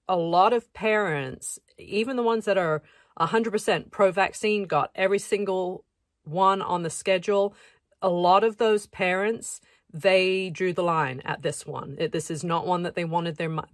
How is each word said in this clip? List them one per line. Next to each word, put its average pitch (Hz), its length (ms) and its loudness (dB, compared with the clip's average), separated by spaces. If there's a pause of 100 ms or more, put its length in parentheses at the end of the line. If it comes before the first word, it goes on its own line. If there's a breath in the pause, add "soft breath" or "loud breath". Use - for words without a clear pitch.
a 185 80 2
lot 175 360 4
of 233 200 -2
parents, 175 840 -2 (180)
even 226 380 -4
the 240 80 -2
ones 226 220 0
that 196 120 2
are 160 280 0 (340 soft breath)
a 165 80 2
hundred 226 240 0
percent 190 400 -2
pro-vaccine, 196 720 2
got 151 300 0
every 196 240 2
single 190 640 -4 (400)
one 190 380 2
on 175 200 -2
the 165 80 -4
schedule. 202 640 0 (460 loud breath)
A 190 80 0
lot 175 360 4
of 220 120 0
those 214 300 0
parents, 196 760 -4 (320 soft breath)
they 185 580 2
drew 180 220 -2
the 180 100 -2
line 156 420 0
at - 180 -6
this - 240 -6
one. 139 320 -12
It, 165 140 -4
this 165 180 -4
is 160 140 -8
not 170 220 -2
one 175 180 0
that 175 100 -6
they 175 100 -4
wanted 165 320 -4
their 165 120 -6
mo-, 160 240 -6